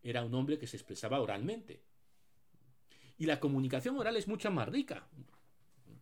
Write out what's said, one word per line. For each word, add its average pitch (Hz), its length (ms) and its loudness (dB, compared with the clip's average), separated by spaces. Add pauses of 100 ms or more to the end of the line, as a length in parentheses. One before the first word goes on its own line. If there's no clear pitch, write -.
Era 120 200 0
un 117 120 -2
hombre 143 240 2
que 120 80 -8
se 110 100 -8
expresaba 113 420 -2
oralmente. 110 600 -2 (1400)
Y 156 80 -2
la 151 140 4
comunicación 135 580 2
oral 233 180 0
es 214 120 0
mucho 208 240 0
más 147 180 2
rica. - 380 -2 (960)